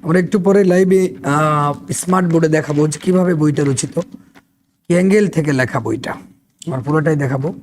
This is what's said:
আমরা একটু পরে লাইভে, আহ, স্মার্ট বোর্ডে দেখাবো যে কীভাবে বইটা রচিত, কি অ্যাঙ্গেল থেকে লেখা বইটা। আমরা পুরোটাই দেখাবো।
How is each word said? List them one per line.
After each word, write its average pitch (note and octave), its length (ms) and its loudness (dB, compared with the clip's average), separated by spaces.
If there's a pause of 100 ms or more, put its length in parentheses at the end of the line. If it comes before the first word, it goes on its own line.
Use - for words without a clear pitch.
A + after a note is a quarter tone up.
আমরা E3+ 160 2
একটু F#3 220 0
পরে G3 240 4
লাইভে, F#3 500 2 (100)
আহ, D3 680 -2
স্মার্ট F3+ 360 -2
বোর্ডে E3 200 2
দেখাবো D3+ 400 0
যে D3+ 100 -6
কীভাবে F3+ 360 0
বইটা D3+ 300 0
রচিত, C#3 340 -4
কি - 960 -10
অ্যাঙ্গেল F#3+ 340 4
থেকে D#3 240 -2
লেখা B2+ 280 -2
বইটা। A2+ 320 -6 (540)
আমরা C3 140 -6
পুরোটাই D3+ 360 0
দেখাবো। C#3+ 460 -4